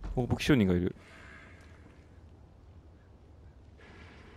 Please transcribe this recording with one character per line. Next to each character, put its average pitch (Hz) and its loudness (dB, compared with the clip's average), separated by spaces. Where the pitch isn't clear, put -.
お、 120 -2
武 - -2
器 - -6
商 156 6
人 107 6
が 92 4
い 87 2
る。 - -4